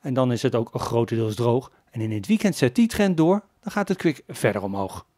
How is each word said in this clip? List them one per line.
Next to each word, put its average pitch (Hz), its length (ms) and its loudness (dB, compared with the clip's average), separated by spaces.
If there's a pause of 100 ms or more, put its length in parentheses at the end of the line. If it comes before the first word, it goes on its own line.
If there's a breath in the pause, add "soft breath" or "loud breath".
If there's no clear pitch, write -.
en 139 120 -4
dan 127 180 2
is 113 100 0
het 123 140 0
ook 120 180 0
grotendeels 113 640 -2
droog. 120 360 0 (200)
En 113 100 -8
in 110 100 -2
het 104 160 -6
weekend 208 280 2
zet 127 200 2
die 233 120 4
trend 196 300 0
door, 175 260 4 (180)
dan - 100 -10
gaat 202 160 -2
het 185 100 -2
kwik - 300 -2
verder 104 360 -2
omhoog. 98 420 -8 (120)